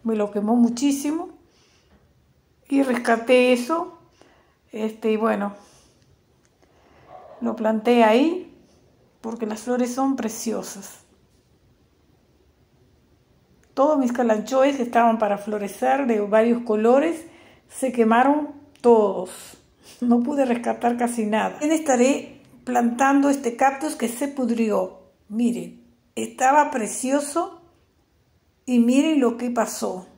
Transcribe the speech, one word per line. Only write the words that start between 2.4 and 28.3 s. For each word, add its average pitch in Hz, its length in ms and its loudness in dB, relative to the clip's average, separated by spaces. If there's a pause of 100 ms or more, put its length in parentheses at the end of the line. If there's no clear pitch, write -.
Y 277 140 2
rescaté 247 680 2
eso, 320 460 -2 (760)
este, 220 400 -4
y 214 60 0
bueno, 202 380 -2 (1900)
lo 226 160 -4
planté 220 480 2
ahí 269 520 0 (640)
porque 226 260 -10
las 214 180 -10
flores 247 300 -2
son 269 220 -2
preciosas. 208 840 -10 (2750)
Todos 294 240 4
mis 240 160 0
calanchoes 262 640 2
que 240 60 -4
estaban 233 360 2
para 202 180 0
florecer 220 720 -4
de 214 140 0
varios 220 400 2
colores 247 640 2 (420)
se - 240 -4
quemaron 254 600 2 (280)
todos. 202 800 2 (420)
No 240 240 2
pude 277 220 0
rescatar 240 500 -2
casi 233 300 -4
nada. 208 340 -2
También 302 140 0
estaré 277 600 0 (300)
plantando 269 640 2
este 240 260 -2
cactus 277 400 -2
que 226 140 -4
se 285 180 -6
pudrió. 226 720 -2 (300)
Miren, 208 560 -4 (300)
estaba 277 560 2
precioso 285 920 -4 (1040)